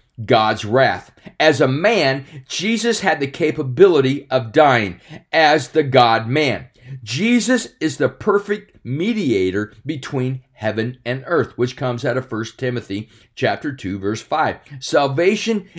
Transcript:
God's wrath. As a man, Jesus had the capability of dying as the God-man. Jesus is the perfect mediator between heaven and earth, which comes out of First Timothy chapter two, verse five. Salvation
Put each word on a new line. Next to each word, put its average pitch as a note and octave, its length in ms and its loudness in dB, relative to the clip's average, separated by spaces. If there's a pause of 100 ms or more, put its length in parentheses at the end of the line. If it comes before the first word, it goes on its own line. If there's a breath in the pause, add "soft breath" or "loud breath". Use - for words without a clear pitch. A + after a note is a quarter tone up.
(260)
God's A2 400 2
wrath. G#2+ 460 0 (280 loud breath)
As D3+ 220 4
a C#3 60 4
man, C#3+ 580 0 (220 loud breath)
Jesus A3 540 -2
had D#3+ 180 0
the C#3+ 80 -2
capability C#3+ 1040 2
of A#2+ 220 -2
dying B2 480 4 (300 loud breath)
as D3+ 360 2
the D#3 160 0
God-man. B2 840 2 (360 loud breath)
Jesus A3 640 0 (120)
is D#3 180 -4
the D3+ 120 0
perfect G3+ 760 -2
mediator A#2+ 880 -2 (120)
between C3 560 -6 (160)
heaven A2 480 -4
and C3 220 -6
earth, D3 280 -2
which B2 220 -4
comes A#2+ 260 -6
out B2 140 -2
of B2+ 100 -6
First A2 300 -8
Timothy A2+ 520 -6 (260 soft breath)
chapter A#2 360 -2
two, G2 280 -8
verse G2+ 220 -4
five. D3 380 -2 (200)
Salvation E3+ 1000 0